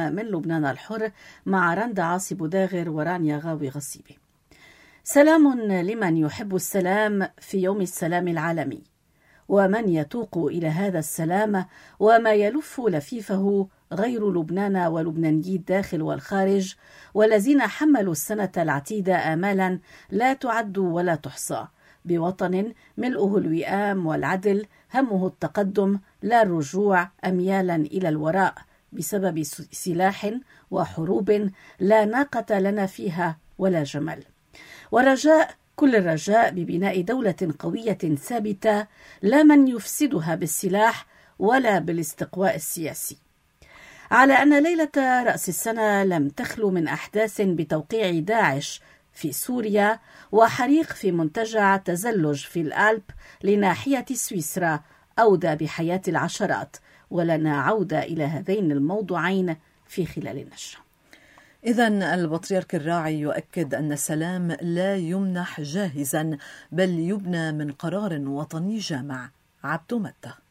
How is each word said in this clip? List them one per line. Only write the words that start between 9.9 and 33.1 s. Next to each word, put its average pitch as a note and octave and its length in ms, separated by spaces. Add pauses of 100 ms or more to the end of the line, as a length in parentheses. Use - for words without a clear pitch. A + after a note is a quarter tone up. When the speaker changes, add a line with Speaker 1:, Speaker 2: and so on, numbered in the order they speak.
Speaker 1:
إلى E3 300
هذا F3+ 320
السلام F#3 680 (340)
وما A3+ 340
يلف G#3+ 480
لفيفه G3 840 (260)
غير G#3 380
لبنان F3+ 460
ولبنانيي E3 760
الداخل F#3 460
والخارج، F#3+ 720 (380)
والذين A3 480
حملوا A3 500
السنة F#3+ 460
العتيدة E3 760
آمالا F#3 460 (320)
لا A#3+ 220
تعد A3+ 440
ولا F3 380
تحصى، C3+ 520 (380)
بوطن F#3 680 (240)
ملؤه G#3 400
الوئام F#3 680
والعدل، F#3 600 (280)
همه G#3+ 340
التقدم G3 720 (220)
لا A#3 200
الرجوع F3+ 680 (160)
أميالا F#3 500
إلى E3+ 340
الوراء D#3+ 460 (380)
بسبب F#3 500
س-، - 280
سلاح F#3+ 600 (400)
وحروب F#3+ 800 (300)
لا G#3 260
ناقة A3+ 540
لنا G3 260
فيها F3 520 (200)